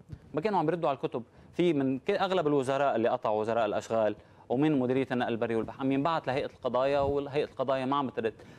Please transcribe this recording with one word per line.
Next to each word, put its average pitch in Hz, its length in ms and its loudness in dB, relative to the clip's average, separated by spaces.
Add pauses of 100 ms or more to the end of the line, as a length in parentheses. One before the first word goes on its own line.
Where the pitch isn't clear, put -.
(340)
ما 151 80 -4
كانوا 202 180 0
عم 151 80 0
يردوا 160 220 0
على 135 60 -2
الكتب. 131 280 -6 (300)
في 175 200 2
من 135 260 0
ك-، - 120 -2
أغلب 185 360 0
الوزراء 135 480 2
اللي 113 140 2
قطعوا، 107 320 0
وزراء 113 240 0
الأشغال 107 500 0 (340)
ومن 143 300 2
مديرية 127 320 0
النقل 120 200 0
البري 113 240 -2
والبحر، 113 260 -4
عم 135 100 0
ينبعث 151 360 0
لهيئة 135 180 0
القضايا، 131 540 0
والهيئة 139 460 0
القضايا 135 400 -2
ما 135 100 0
عم 139 120 0
بترد 113 260 -4 (260)